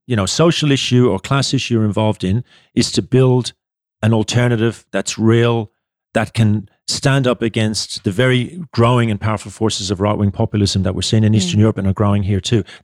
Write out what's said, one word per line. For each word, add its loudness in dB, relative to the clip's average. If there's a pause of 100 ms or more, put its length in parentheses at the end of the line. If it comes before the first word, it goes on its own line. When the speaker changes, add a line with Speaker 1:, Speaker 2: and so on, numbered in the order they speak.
Speaker 1:
you -2
know, 0
social 0
issue 2
or -2
class -2
issue -4
you're 2
involved -2
in, 0 (320)
is 0
to 0
build 2 (500)
an 2
alternative 0
that's -6
real, 2 (440)
that -2
can 0 (200)
stand 0
up 0
against -4
the 0
very 0 (120)
growing 2
and -4
powerful -4
forces -4
of -2
right-wing 0
populism 0
that -2
we're -6
seeing 2
in 4
Eastern 0
Speaker 2:
Mm. 6
Speaker 1:
Europe 2
and -4
are 0
growing 0
here -2
too. -2 (200)